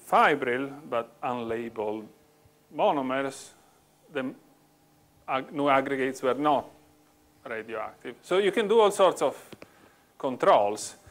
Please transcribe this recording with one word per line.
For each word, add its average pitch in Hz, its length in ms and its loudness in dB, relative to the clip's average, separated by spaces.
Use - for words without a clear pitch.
fibril, 139 640 2
but 117 320 -6
unlabeled 113 840 -6
monomers, 139 760 -2
the 127 200 -6
ag-, 131 240 -4
new 143 160 -2
aggregates 135 540 0
were 127 140 2
not 139 340 0
radioactive. 110 800 -10
So 180 160 -2
you 196 140 2
can 226 160 0
do 226 140 6
all 202 100 6
sorts 190 300 2
of - 280 -4
controls, 123 760 2